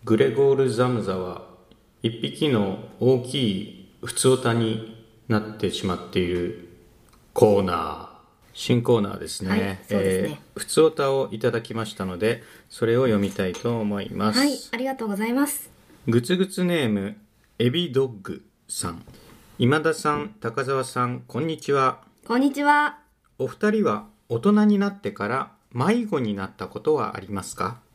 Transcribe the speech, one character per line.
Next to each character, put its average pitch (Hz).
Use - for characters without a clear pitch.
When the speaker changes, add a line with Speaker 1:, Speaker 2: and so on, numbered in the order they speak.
Speaker 1:
グ 113
レ 131
ゴ 139
ー -
ル・ 135
ザ 120
ム 120
ザ 92
は 90
一 117
匹 -
の 101
大 127
き 120
い -
ふ -
つ -
お 131
た 120
に 110
な 107
っ -
て 98
し -
ま 92
っ -
て 95
い 87
る 87
コ 107
ー 98
ナ 90
ー。 80
新 120
コ 123
ー -
ナ 98
ー -
で -
す -
ね。 92
Speaker 2:
は 101
い、 95
そ 104
う -
で 95
す 92
ね。 -
Speaker 1:
え -
ー、 -
ふ -
つ -
お 160
た 139
を 135
い 110
た 117
だ 113
き 110
ま 110
し 107
た 95
の 90
で、 110
そ -
れ 117
を 127
読 113
み 98
た 98
い 90
と 117
思 104
い 92
ま 98
す。 233
Speaker 2:
は 277
い、 285
あ 240
り 254
が 269
と 226
う 214
ご 202
ざ 220
い 233
ま 277
す。 -
Speaker 1:
ぐ 120
つ 180
ぐ 185
つ 185
ネ 170
ー 110
ム、 101
エ 120
ビ 160
ド 135
ッ -
グ 98
さ -
ん。 85
今 135
田 160
さ 151
ん、 147
高 117
澤 131
さ 123
ん、 123
こ 120
ん 165
に 156
ち -
は。 135
Speaker 2:
こ 233
ん -
に 269
ち 285
は。 294
Speaker 1:
お 127
二 -
人 110
は 107
大 117
人 208
に 208
な 202
っ 196
て 101
か -
ら 131
迷 208
子 170
に 107
な 98
っ -
た 92
こ -
と 151
は 110
あ -
り 95
ま 98
す -
か？ 98